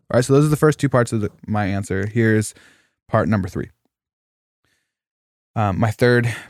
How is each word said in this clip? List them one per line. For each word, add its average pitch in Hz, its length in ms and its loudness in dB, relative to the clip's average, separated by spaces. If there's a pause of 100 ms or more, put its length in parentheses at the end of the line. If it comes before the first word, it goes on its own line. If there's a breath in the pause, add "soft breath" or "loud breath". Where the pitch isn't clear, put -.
All 113 100 -2
right, 123 60 2
so 135 80 -2
those 143 140 4
are - 20 0
the 151 80 0
first 151 220 2
two 139 100 0
parts 120 240 0
of 113 100 -2
the, 101 100 -4 (120)
my 104 220 -2
answer. 95 400 -4
Here's 110 480 0 (540 soft breath)
part 104 200 0
number 95 200 0
three. - 220 -10 (1900)
Um, 104 240 0
my 110 100 2
third 120 420 2 (180 loud breath)